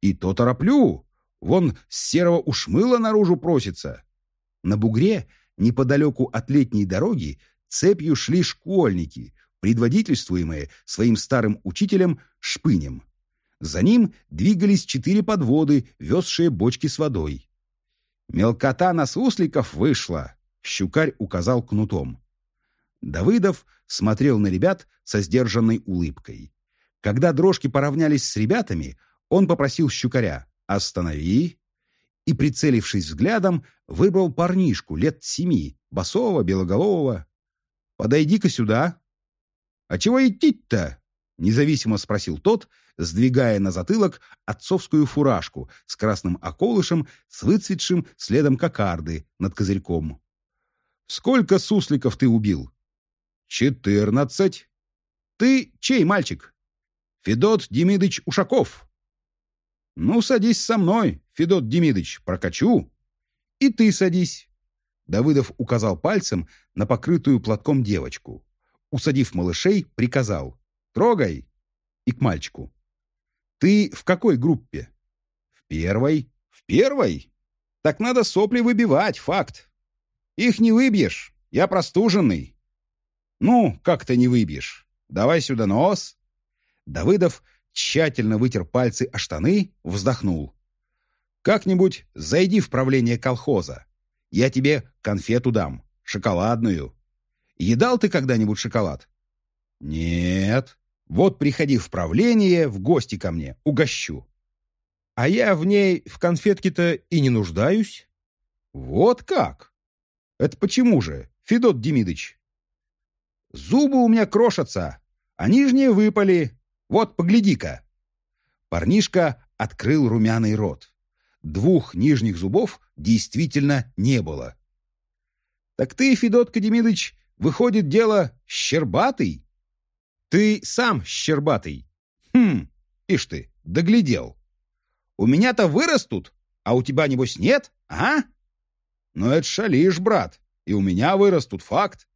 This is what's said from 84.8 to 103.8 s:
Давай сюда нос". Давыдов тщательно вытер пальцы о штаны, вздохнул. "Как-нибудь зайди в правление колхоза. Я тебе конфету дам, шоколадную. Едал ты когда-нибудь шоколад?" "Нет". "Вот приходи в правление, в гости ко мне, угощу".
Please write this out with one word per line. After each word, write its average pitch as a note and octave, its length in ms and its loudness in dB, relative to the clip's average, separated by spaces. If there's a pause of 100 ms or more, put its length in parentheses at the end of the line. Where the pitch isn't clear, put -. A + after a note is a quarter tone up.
Давай C#3 320 0
сюда A2+ 240 -4
нос". C#3 520 -2 (680)
Давыдов D#3 580 0 (280)
тщательно B2 680 -2
вытер A2 280 -2
пальцы B2 460 -2
о - 60 -10
штаны, D#3+ 560 -2 (100)
вздохнул. F#2+ 720 -4 (840)
"Как-нибудь F#3+ 720 2
зайди C#3+ 460 0
в - 100 -2
правление B2+ 480 0
колхоза. A#2+ 680 -4 (460)
Я B2 180 2
тебе C3 420 -4 (100)
конфету A2 500 -2
дам, D#2 320 -4 (200)
шоколадную. G2+ 920 -2 (600)
Едал B2 400 2
ты G#3+ 120 0
когда-нибудь A#2 500 -2
шоколад?" G2 500 -6 (720)
"Нет". F2 960 -4 (300)
"Вот F2+ 300 0
приходи C#3+ 400 0
в - 120 -4
правление, F3 800 2
в G2+ 120 -8
гости B2 380 0
ко F#2 140 -6
мне, D2 340 -8
угощу". - 600 -4 (920)